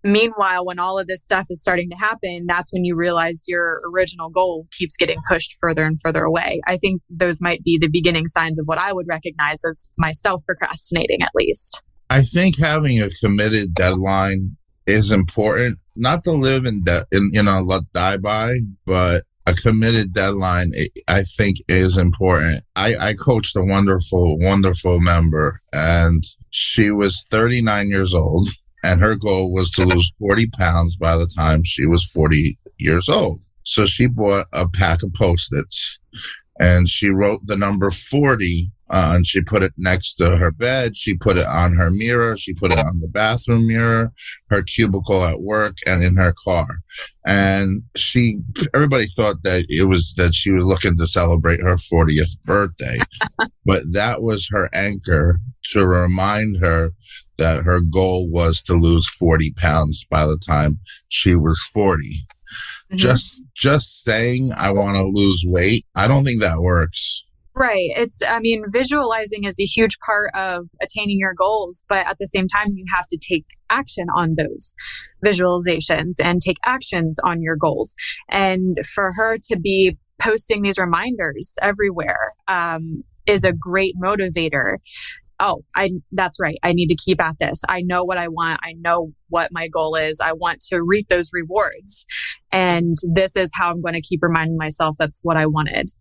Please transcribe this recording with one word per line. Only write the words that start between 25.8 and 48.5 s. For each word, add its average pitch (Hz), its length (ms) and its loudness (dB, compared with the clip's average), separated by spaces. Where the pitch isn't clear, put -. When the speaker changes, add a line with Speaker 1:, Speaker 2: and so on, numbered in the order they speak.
Speaker 2:
she - 400 2
was 101 400 0
thirty-nine 110 580 2
years 95 240 2
old, 85 360 2
and 90 180 4
her 107 140 4
goal 95 380 0
was 92 180 0
to 92 140 0
lose 87 340 4
forty 107 280 2
pounds 85 480 2
by 82 200 0
the 85 120 0
time 80 260 2
she - 220 -2
was 85 260 2
forty 78 460 2
years 85 300 0
old. 185 320 0
So - 220 0
she 120 220 0
bought 104 440 0
a 87 160 -2
pack 87 360 0
of 87 100 -6
Post-its, - 840 -2
and 87 300 4
she 101 220 0
wrote 101 340 2
the 104 120 -4
number 101 340 0
forty, 101 800 0
uh, 85 240 4
and 87 120 4
she 95 140 2
put 95 220 0
it 92 140 -2
next 92 400 -2
to 87 200 4
her 85 140 2
bed. 120 440 -2
She 101 200 -4
put 90 220 2
it 82 100 0
on 87 260 2
her 85 160 4
mirror. 113 480 0
She 95 160 -8
put 87 180 0
it 76 60 4
on 80 220 0
the 80 80 -6
bathroom 113 600 2
mirror, 113 440 2
her 101 100 4
cubicle 95 640 0
at 82 180 0
work, 104 360 -2
and 90 160 2
in 90 140 4
her 90 260 4
car. 85 240 0
And 98 560 2
she, 113 400 0